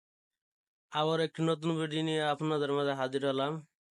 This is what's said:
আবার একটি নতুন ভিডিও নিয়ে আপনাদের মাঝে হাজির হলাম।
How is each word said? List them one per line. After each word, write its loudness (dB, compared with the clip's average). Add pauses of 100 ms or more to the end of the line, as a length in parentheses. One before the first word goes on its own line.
(920)
আবার 0
একটি -2
নতুন 0
ভিডিও -2
নিয়ে 0
আপনাদের 0
মাঝে 0
হাজির -2
হলাম। 0 (380)